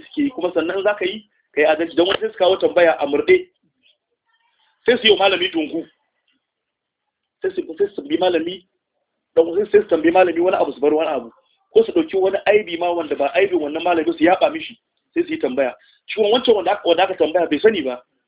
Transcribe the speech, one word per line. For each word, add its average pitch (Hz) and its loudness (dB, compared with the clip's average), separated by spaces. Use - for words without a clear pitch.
suke - -10
yi, 139 0
kuma 170 -4
sannan 170 -2
in 185 -4
zaka 208 0
yi, 208 -8
ka 147 0
yi 151 4
adalci. 156 -2
Don 175 4
wani 196 -2
sai 214 -6
su - -20
kawo 190 2
tambaya 165 2
a 143 -2
murɗe, 147 0
sai 240 4
su 220 -4
yi 214 8
wa 180 4
malami 175 -2
dungu, 160 -6
sai 381 -4
su, - -6
sai 202 0
su - -20
tambayi 147 -4
malami, 180 -2
don 165 2
sai, 208 -2
sai 208 4
su - -16
tambayi 165 2
malami 180 4
wani 185 2
abu, 151 -2
su 127 -20
bar 151 2
wani 156 -2
abu, 120 -6
ko 226 6
su - -6
ɗauki 165 -2
wani 190 0
aibi 196 0
ma 175 -2
wanda 151 -6
ba 139 -2
aibin 180 0
wannan 151 -6
malami, 170 0
su - 0
yaɓa 165 2
mishi, 160 -12
sai 170 -2
su 156 -10
yi 156 -6
tambaya. 131 -4
Shi 208 0
kuma 208 4
wancan 247 4
wanda 180 0
aka, - -4
wanda 170 2
aka 190 0
tambaya 165 0
bai 147 -2
sani 202 2
ba, 123 -8